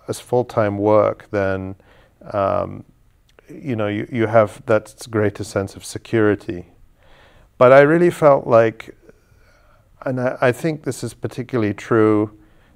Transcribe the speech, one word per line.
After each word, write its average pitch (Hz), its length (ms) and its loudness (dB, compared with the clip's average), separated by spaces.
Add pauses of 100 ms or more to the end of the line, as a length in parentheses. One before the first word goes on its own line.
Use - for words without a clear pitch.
as - 100 -8
full-time 110 600 -2
work, 104 520 2
then, 95 460 -4 (560)
um, 95 520 -4 (640)
you 131 280 -10
know, 107 100 -2
you, 104 240 -6
you 113 160 -2
have 107 400 0
that 107 300 -2
s-, - 100 -20
greater 107 380 -4
sense 98 320 -8
of 95 80 -18
security. 107 840 -4 (920)
But 127 140 6
I 139 100 10
really 170 280 2
felt 147 360 2
like, 113 500 0 (1080)
and 127 160 -4
I, 127 200 -4
I 127 120 2
think 151 300 -6
this - 220 -10
is 117 100 -12
particularly 117 600 -6
true, 107 600 0 (400)